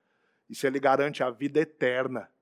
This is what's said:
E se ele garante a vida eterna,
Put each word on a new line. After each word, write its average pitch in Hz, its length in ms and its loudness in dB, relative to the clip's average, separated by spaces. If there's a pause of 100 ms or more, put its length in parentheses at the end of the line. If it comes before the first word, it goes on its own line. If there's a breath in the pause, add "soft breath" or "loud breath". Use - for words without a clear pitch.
(500)
E 113 40 -12
se - 120 -4
ele 135 120 0
garante 139 440 2
a 127 80 0
vida 135 300 -2
eterna, 127 720 -2 (120)